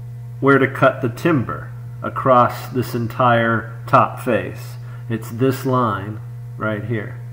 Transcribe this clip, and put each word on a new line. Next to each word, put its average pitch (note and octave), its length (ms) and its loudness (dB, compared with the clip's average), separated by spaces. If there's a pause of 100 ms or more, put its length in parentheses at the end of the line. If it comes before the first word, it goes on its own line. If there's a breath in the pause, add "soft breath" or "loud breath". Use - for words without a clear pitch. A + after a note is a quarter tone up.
(400)
where C3+ 180 6
to B2+ 100 4
cut - 340 2
the B2+ 60 2
timber A#2+ 640 0 (320)
across A#2+ 680 4
this B2 260 -2
entire A#2 880 2
top - 320 4
face. - 560 -2 (340 loud breath)
It's A2 220 -4
this B2+ 340 0
line A2 560 0 (360)
right G#2+ 280 -2
here. G#2+ 360 -4 (120)